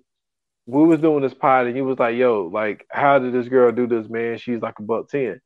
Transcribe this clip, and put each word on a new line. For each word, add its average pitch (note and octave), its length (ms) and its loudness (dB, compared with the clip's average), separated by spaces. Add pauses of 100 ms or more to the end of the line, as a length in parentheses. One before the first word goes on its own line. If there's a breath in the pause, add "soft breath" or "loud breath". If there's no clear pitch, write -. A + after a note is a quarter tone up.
(640)
we C3+ 180 2
was D#3+ 160 4
doing D3+ 220 2
this C3 120 -2
pod, C3 340 2
and A#2+ 100 -4
you C3+ 80 -4
was C3 140 -4
like, A#2 160 0
"Yo, A#2 360 0
like, G#2+ 380 -6
how C#3 300 2
did B2+ 140 -4
this B2 140 -2
girl B2 240 4
do A#2+ 160 -2
this, A2+ 220 -4
man? A#2 280 -6
She's, A#2 240 -6
like, A2+ 180 -10
a - 40 -12
buck G#2 260 -4
ten." B2 360 -6